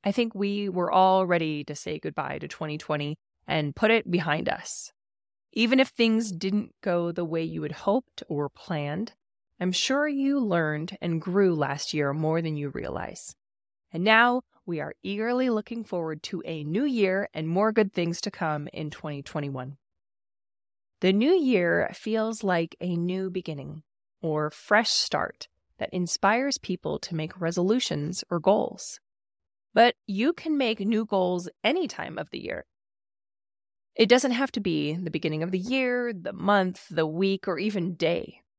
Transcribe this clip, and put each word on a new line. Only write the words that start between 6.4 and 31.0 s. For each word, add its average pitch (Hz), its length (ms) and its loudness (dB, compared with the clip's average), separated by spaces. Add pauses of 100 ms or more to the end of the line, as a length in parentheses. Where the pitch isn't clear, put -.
go 175 300 0
the 175 120 -2
way 165 200 -2
you 160 180 -6
had 151 100 -6
hoped - 560 -2
or 147 220 -2
planned, 156 640 -6 (460)
I'm 185 120 0
sure 277 360 0
you 277 320 0
learned 165 640 0
and 165 180 -2
grew 185 320 4
last 143 400 -2
year 143 200 0
more 156 280 0
than 156 160 -2
you 143 120 -4
realize. - 680 -8 (560)
And 170 120 -2
now 240 380 4 (240)
we 170 140 -6
are 147 240 -6
eagerly 233 480 0
looking 220 320 -4
forward 160 400 -6
to - 220 -8
a 156 180 -6
new 170 200 -2
year 202 480 0
and 160 160 -4
more 196 240 2
good 214 220 4
things 175 280 -2
to 202 100 -6
come 151 420 -4
in 151 160 -6
twenty 147 320 -10
twenty-one. 139 560 -8 (1200)
The 190 120 4
new 254 220 4
year 180 580 2
feels 220 500 -4
like 170 380 0
a 175 140 -2
new 185 340 -2
beginning 151 540 -8 (400)
or 151 260 0
fresh 214 400 2
start - 580 -2 (300)
that - 160 -6
inspires 214 640 0
people 156 400 -4
to - 160 -8
make 160 280 -6
resolutions 175 880 0
or 175 100 0
goals. - 640 0 (720)
But 240 220 8 (120)
you 214 240 2
can 320 260 -2
make 233 220 0
new 220 240 2